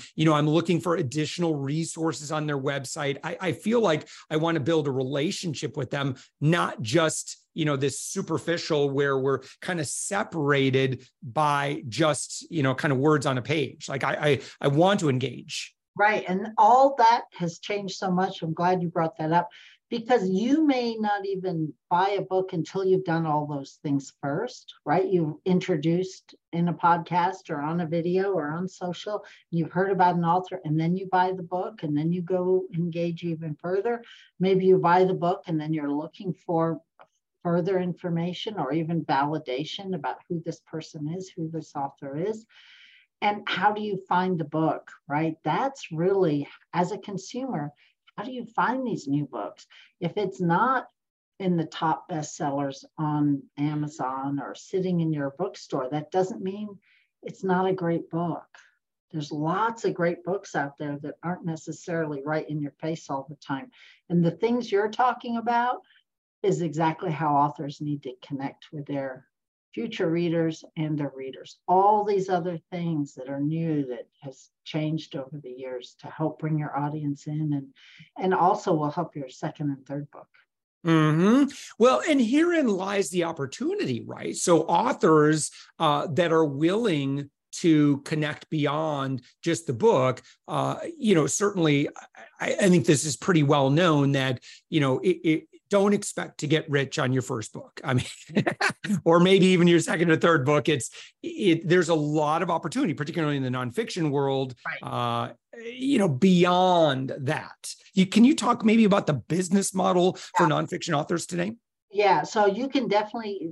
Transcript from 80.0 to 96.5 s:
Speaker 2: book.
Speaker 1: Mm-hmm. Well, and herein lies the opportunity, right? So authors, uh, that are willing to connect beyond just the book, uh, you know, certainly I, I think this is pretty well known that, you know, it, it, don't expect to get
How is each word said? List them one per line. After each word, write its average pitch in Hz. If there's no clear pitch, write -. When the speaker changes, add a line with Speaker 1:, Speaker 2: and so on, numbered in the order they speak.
Speaker 2:
book. -
Speaker 1:
Mm-hmm. 165
Well, 254
and 285
herein 302
lies 196
the 170
opportunity, 160
right? -
So 170
authors, 156
uh, 147
that 170
are 160
willing 143
to 147
connect 151
beyond 143
just 165
the 139
book, 131
uh, 135
you 214
know, 151
certainly 160
I, -
I 202
think 180
this 156
is 151
pretty 170
well 139
known 147
that, 131
you 160
know, 135
it, 180
it, 160
don't 202
expect -
to 151
get 151